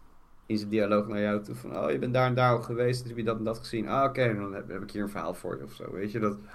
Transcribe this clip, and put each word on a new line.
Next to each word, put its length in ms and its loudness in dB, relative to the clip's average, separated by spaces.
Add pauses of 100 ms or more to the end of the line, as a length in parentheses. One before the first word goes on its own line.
(460)
in 120 0
zijn 120 -4
dialoog 360 4
naar 140 -2
jou 240 2
toe. 100 -10
Van, 240 -8
"Oh, 120 0
je 80 2
bent 160 0
daar 120 6
en 80 2
daar 220 6
al 60 -2
geweest, 380 0
dus 80 -10
heb 100 -8
je 60 -4
dat 140 0
en 60 -4
dat 140 -2
gezien. 300 -4
Ah, 160 4
oké, 300 4
dan 200 -4
heb, 140 -8
heb 140 -6
ik 80 -10
hier 120 -4
een 80 -2
verhaal 240 -4
voor 240 -6
je," 60 -10
of 100 -12
zo, 180 -10
weet 200 -4
je, 60 -2
dat 180 2 (180)